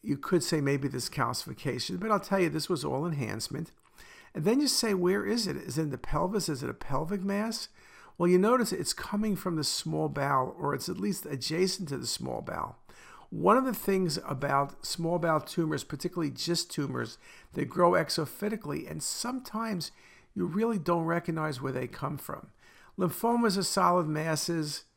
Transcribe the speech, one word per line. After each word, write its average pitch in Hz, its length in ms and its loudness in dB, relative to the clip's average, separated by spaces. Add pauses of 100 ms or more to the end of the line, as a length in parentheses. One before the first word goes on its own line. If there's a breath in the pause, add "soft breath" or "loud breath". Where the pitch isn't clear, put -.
you 151 140 0
could - 260 2
say 156 160 2
maybe 139 300 2
this 131 200 -4
calcification, 127 880 -4
but 220 120 0
I'll 202 80 4
tell 196 220 0
you, 170 80 4
this 151 200 -4
was 147 140 0
all 143 220 -2
enhancement. 131 680 -4 (640 loud breath)
And 160 80 -2
then 226 160 4
you 294 80 4
say, 226 260 2
"Where 190 320 2
is 214 220 0
it? 143 80 -2
Is 135 220 -6
it 160 60 0
in 151 60 -2
the 135 80 -4
pelvis? 180 520 0
Is 139 140 -2
it - 60 -4
a - 40 -6
pelvic 160 500 -2
mass?" 208 460 -2 (480 loud breath)
Well, 175 120 4
you 180 80 8
notice 220 360 6
it's - 200 -2
coming 208 420 0
from 180 200 -2
the 151 80 0
small 156 460 0
bowel, 139 480 2
or 143 160 0
it's 135 160 -4
at 180 100 -4
least 202 260 -2
adjacent 160 640 0
to 139 80 -2
the 120 100 -4
small 62 340 -4
bowel. - 360 -6 (520 loud breath)
One 185 280 6
of 262 80 4
the 247 80 0
things 190 520 0
about 139 600 -2
small 165 340 -2
bowel 156 220 2
tumors, 156 420 -2
particularly 165 460 -4
GIST 160 420 -2
tumors, 127 460 -4 (360 loud breath)
they 139 120 -2
grow 175 260 4
exophytically, 165 1000 -2
and 156 140 -8
sometimes 226 880 -6 (420 loud breath)
you 180 120 0
really 208 340 0
don't 170 240 2
recognize 160 580 -2
where 131 120 -4
they 127 140 -2
come 143 300 -6
from. - 340 -10 (460 loud breath)
Lymphomas 226 600 2
are 190 60 2
solid 180 440 4
masses 156 800 -2 (120)